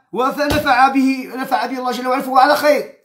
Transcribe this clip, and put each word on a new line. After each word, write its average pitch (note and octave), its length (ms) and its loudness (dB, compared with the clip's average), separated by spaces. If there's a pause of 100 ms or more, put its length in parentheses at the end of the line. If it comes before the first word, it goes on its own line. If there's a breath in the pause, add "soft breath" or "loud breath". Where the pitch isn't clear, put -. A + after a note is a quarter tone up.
(120)
ونفع C4+ 760 0
به، C4 480 0
نفع B3+ 300 -4
به C4 140 -6
الله B3 120 -4
جل B3 160 -6
وعلا، C4 140 -2
فهو C4 160 0
على C#4+ 180 6
خير. D4 380 0 (120)